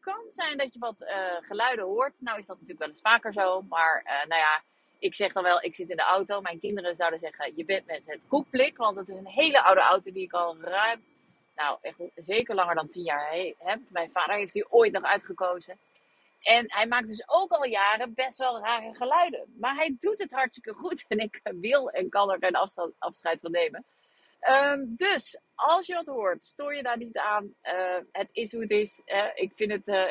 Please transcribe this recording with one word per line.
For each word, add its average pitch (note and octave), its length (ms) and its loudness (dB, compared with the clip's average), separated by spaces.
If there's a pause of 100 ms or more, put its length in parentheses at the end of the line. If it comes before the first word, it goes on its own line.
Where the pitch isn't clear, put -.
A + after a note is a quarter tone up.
kan G#4+ 280 -8
zijn D#4+ 280 -6
dat C4+ 160 -4
je B3 60 -20
wat, A#3 220 -6
eh, F#3 400 -4
geluiden A3 440 -2
hoort. A#3 360 -2
Nou A3+ 180 -6
is G3+ 80 -14
dat F#3+ 80 -14
natuurlijk - 260 -16
wel D#3 80 -4
eens D3+ 120 -18
vaker A3+ 320 2
zo, F#3+ 300 2
maar, E3 420 2
eh, C#3+ 220 -2
nou D#3+ 140 2
ja, D#3 220 4 (360)
ik F#3 160 -2
zeg G3 180 -2
dan F#3+ 100 -2
wel, F3 200 4
"Ik E3 120 -6
zit F3 160 -10
in E3+ 60 -6
de D#3+ 60 0
auto." G3 380 2
Mijn E3+ 200 -8
kinderen F#3+ 340 -4
zouden E3 240 0
zeggen, D#3 380 -8
"Je D#3+ 80 -6
bent F#3 220 -2
met D#3 180 -8
het D3+ 240 -14
koekblik", C4+ 480 2
want G#3+ 200 0
het F#3+ 120 -10
is F#3+ 80 -12
een F#3+ 100 -14
hele C#4 360 6
oude F#3 180 8
auto F#3 320 4
die F#3 120 -6
ik F3+ 80 -10
al F3 280 -2
ruim, G#3 440 -2 (520)
nou D3 240 -2
echt - 180 -12 (160)
zeker G#3 400 -2
langer F3 200 2
dan D#3+ 140 0
tien F3 160 -12
jaar D3 260 -2
he-, F3 280 -4
heb. F#3+ 300 -4
Mijn E3+ 220 -6
vader F3+ 260 0
heeft G3+ 160 -4
die G#3 200 -4
ooit A3+ 200 8
nog F#3 100 -2
uitgekozen. F3+ 760 -2 (640)
En A#3 260 4
hij G#3+ 200 0
maakt A#3+ 200 0
dus A3 220 -10
ook E4+ 220 4
al D#4+ 140 2
jaren A3 500 0
best B3+ 240 -4
wel B3 220 -2
rare A3+ 340 -4
geluiden. D4 680 2
Maar B3+ 140 0
hij D4+ 240 -2
doet G#4 200 0
het F#4 140 -8
hartstikke B3 420 -4
goed. - 300 -8
<laughs> - 40 -20
En G#3+ 100 0
ik G#3+ 220 -6 (200)
wil B3 300 2
en F#3 180 -4
kan G3+ 220 2
er F#3 100 -2
geen F#3 140 2
afsta-, F3 440 -2
afscheid E3 420 -4
van E3+ 100 -10
nemen. E3+ 340 -2 (560)
Ehm, C#4 460 2
dus, D#4 540 -2 (140)
als E4+ 320 2
je F4+ 80 -8
wat E4+ 120 -6
hoort, G#3+ 380 -2
stoor C#4+ 300 -8
je C#4+ 80 -6
daar A#3+ 140 -2
niet A#3 220 -8
aan. G3+ 420 -2
Eh, F3+ 360 -2 (160)
het G3+ 200 -4
is A3 200 -6
hoe A3+ 100 -6
het G#3 80 -6
is. G#3 340 0
Eh, G3 200 0 (100)
ik - 200 -2
vind G#3+ 180 -2
het, G3+ 160 -6
eh, F#3+ 220 2